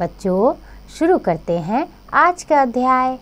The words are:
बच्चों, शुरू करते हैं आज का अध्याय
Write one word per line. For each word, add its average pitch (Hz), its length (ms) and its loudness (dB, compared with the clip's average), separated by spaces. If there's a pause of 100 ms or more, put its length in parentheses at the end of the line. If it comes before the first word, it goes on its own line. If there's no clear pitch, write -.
बच्चों, 185 540 0 (440)
शुरू 330 200 2
करते 170 400 -2
हैं 226 300 -4 (260)
आज 349 280 2
का 294 200 2
अध्याय 254 580 0